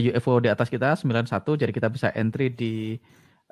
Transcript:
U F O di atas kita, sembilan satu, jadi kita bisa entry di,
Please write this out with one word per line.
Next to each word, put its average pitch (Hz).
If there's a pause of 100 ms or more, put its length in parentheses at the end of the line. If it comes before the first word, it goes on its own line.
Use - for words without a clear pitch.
U 120
F 120
O 123
di 117
atas 117
kita, 131
sembilan 117
satu, 120
jadi 123
kita 113
bisa 120
entry 123
di, 113 (520)